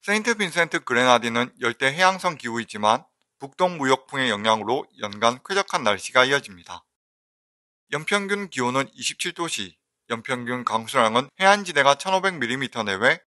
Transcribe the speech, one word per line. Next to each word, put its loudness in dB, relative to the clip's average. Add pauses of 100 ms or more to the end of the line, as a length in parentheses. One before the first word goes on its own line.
세인트 0
빈센트 -2
그레나딘은 2
열대 0
해양성 0
기후이지만 -2 (320)
북동무역풍의 -2
영향으로 0 (140)
연간 0
쾌적한 -2
날씨가 2
이어집니다. -6 (1080)
연평균 -4
기온은 -2
이십칠 -6
도시, -8 (320)
연평균 -6
강수량은 0 (100)
해안지대가 4
천오백 -2
밀리미터 -4
내외 0 (120)